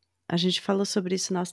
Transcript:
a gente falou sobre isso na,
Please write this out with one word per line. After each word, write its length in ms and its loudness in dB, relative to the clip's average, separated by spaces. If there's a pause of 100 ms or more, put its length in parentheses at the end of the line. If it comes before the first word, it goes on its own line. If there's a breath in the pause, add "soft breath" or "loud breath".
(280)
a 80 0
gente 240 2
falou 240 2
sobre 300 0
isso 180 -2
na, 100 0 (100)